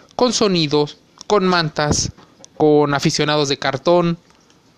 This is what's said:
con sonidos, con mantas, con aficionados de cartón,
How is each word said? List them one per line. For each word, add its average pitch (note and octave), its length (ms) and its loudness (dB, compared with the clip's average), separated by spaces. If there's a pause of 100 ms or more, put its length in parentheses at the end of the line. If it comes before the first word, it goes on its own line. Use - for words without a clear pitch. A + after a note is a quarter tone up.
(160)
con B3 180 0
sonidos, D3+ 640 0 (300)
con G3+ 200 0
mantas, D#3 640 -2 (460)
con D3 360 2
aficionados D3+ 560 -2
de C#3+ 80 -4
cartón, E3+ 600 0 (600)